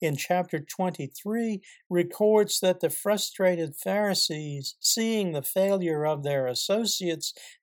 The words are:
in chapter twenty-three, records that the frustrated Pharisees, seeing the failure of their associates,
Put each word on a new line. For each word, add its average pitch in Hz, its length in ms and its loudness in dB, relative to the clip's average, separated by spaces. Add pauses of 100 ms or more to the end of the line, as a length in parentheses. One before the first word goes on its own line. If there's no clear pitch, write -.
in 151 160 0
chapter 180 420 -2
twenty-three, 190 1000 -4 (300)
records 208 680 4
that 180 200 2
the 160 100 0
frustrated 180 840 0
Pharisees, 165 1040 -2
seeing 220 520 0
the 143 100 -2
failure 180 640 2
of 151 160 0
their 139 240 0
associates, 175 880 -2 (280)